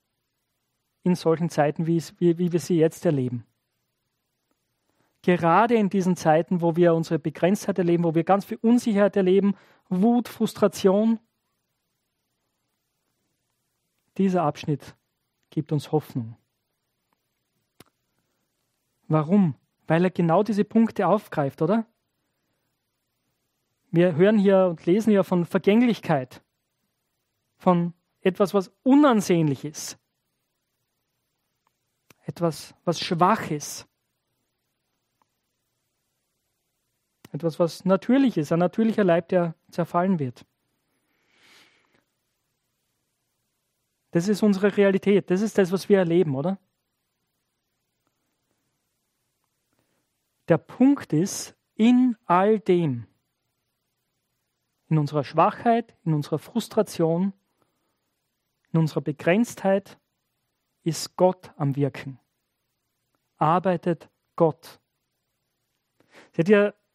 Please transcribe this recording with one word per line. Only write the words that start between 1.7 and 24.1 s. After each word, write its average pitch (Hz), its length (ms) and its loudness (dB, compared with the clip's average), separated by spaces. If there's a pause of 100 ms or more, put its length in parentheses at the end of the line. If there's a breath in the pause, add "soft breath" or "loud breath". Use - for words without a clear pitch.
wie 170 80 0
es, - 240 -8
wie, 170 180 2
wie 175 140 -2
wir 170 80 -2
sie 170 180 -2
jetzt 160 280 0
erleben. 127 380 -4 (1800)
Gerade 180 520 2
in 208 160 0
diesen 185 240 0
Zeiten, 165 460 0
wo 165 160 0
wir 170 180 4
unsere 165 240 -2
Begrenztheit 185 600 -2
erleben, 170 260 0
wo 165 100 0
wir 165 80 0
ganz 190 220 0
viel - 180 -12
Unsicherheit 220 540 0
erleben, 196 400 2 (320 soft breath)
Wut, 226 400 0
Frustration. 214 920 -2 (3000)
Dieser 185 280 0
Abschnitt - 500 -6 (560)
gibt - 220 -8
uns 147 180 -4
Hoffnung. 120 460 -6 (2750)
Warum? 156 480 2 (320)
Weil 170 160 2
er 185 60 0
genau 175 340 0
diese 208 200 -2
Punkte 214 440 0
aufgreift, 165 540 -4
oder? 214 220 0 (2000)
Wir 170 260 2